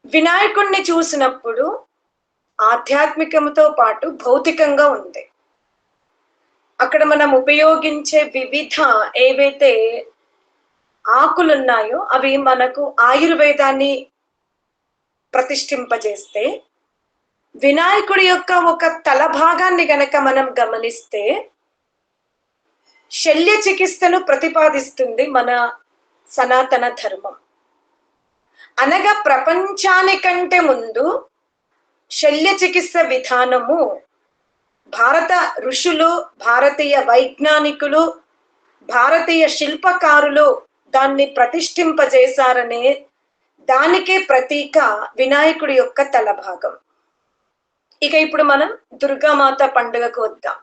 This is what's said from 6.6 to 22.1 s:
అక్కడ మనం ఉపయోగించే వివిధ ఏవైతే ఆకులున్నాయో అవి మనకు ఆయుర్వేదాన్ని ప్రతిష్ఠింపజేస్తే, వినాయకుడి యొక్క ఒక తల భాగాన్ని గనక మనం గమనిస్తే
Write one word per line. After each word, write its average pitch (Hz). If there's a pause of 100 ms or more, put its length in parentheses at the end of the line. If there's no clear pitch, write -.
అక్కడ 302
మనం 294
ఉపయోగించే 302
వివిధ 294 (420)
ఏవైతే 277 (1400)
ఆకులున్నాయో 269
అవి 269
మనకు 262
ఆయుర్వేదాన్ని 277 (1300)
ప్రతిష్ఠింపజేస్తే, 247 (920)
వినాయకుడి 370
యొక్క 359
ఒక 339
తల 302
భాగాన్ని 339
గనక 285
మనం 269
గమనిస్తే 226 (1600)